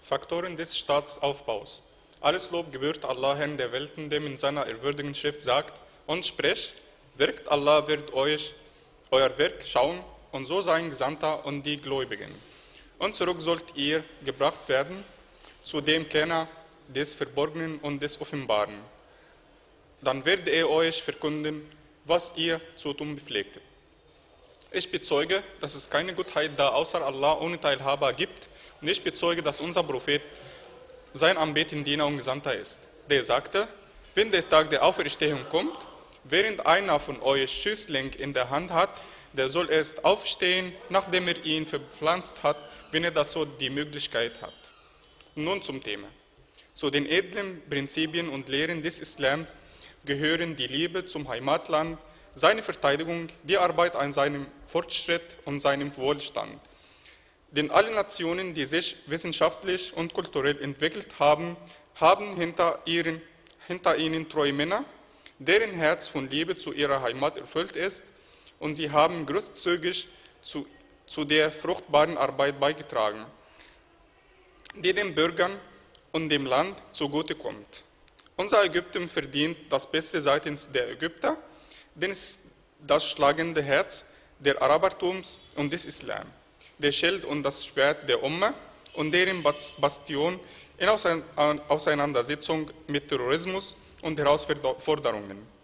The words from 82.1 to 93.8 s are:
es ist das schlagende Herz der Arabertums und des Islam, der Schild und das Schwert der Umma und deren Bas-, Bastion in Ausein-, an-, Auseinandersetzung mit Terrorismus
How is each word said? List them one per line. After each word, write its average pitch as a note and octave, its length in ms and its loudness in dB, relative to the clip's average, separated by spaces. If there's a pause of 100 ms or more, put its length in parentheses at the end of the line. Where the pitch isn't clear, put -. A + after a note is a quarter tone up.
es - 180 0
ist - 100 -8 (460)
das D3 240 2
schlagende D#3 540 2
Herz C#3 420 0 (320)
der C#3 240 2
Arabertums F3+ 800 2 (160)
und D3 180 -2
des - 120 -4
Islam, G#2 420 -6 (500)
der D3 160 2
Schild F3 320 0
und C#3+ 180 -4
das C#3 220 -2
Schwert C#3+ 420 2
der A#2+ 160 2
Umma F3+ 300 0 (400)
und D#3 180 -2
deren F#3 320 2
Bas-, - 340 0
Bastion D#3 640 0 (380)
in F3+ 100 2
Ausein-, F#3 360 4 (120)
an-, D3 320 4
Auseinandersetzung D3 1040 0 (160)
mit C#3+ 220 -4
Terrorismus E3 680 -2 (260)